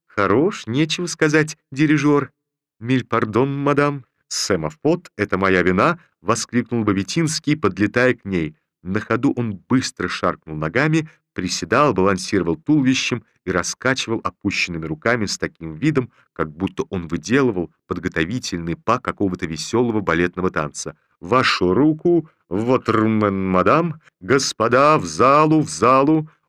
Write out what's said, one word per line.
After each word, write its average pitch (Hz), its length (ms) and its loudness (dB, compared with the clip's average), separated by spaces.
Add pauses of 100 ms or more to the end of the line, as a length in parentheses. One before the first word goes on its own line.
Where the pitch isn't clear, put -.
Хорош, 113 600 0
нечего 160 400 -2
сказать, 156 500 0 (140)
дирижёр». 143 600 2 (480)
«Миль 120 240 0
пардон, 113 540 0
мадам, 143 480 0 (220)
сэмофот, 98 880 -2
это 98 220 -2
моя 92 240 4
вина», — 110 360 2 (220)
воскликнул 113 600 -2
Бабетинский, 147 760 -2
подлетая 104 560 0
к 123 100 -20
ней. 85 320 -4 (280)
На 95 160 -4
ходу 120 360 0
он 117 200 -4 (120)
быстро 127 400 -2
шаркнул 80 480 -4
ногами, 147 540 0 (240)
приседал, 107 600 0
балансировал 92 640 0
туловищем 131 640 0 (220)
и 90 60 -4
раскачивал 113 720 -2
опущенными 87 640 -4
руками 104 400 -2
с - 120 -6
таким 82 360 -8
видом, 127 380 -2 (220)
как 80 180 -4
будто 82 380 -6
он 87 180 -6
выделывал 92 640 -2 (160)
подготовительные 85 880 -4
па 117 240 -2
какого-то 90 480 -4
весёлого 107 540 -2
балетного 87 500 0
танца. 76 440 -6 (240)
«Вашу 92 560 2
руку, 156 520 2 (220)
вот 117 400 0
румен, 107 580 0
мадам, 117 540 2 (180)
господа, 131 800 2
в 92 80 -4
залу, 143 560 4
в - 80 -4
залу!» 135 580 2 (220)